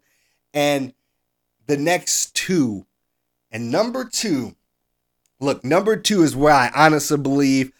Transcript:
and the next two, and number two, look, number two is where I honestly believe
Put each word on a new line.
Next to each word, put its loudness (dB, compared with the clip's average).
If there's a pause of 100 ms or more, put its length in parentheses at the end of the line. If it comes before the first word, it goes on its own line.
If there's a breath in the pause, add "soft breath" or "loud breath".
(520)
and -2 (720)
the 0
next -2
two, -2 (640)
and -8
number -2
two, -6 (840)
look, -4
number 0
two 2
is 0
where 4
I 2
honestly 2
believe 0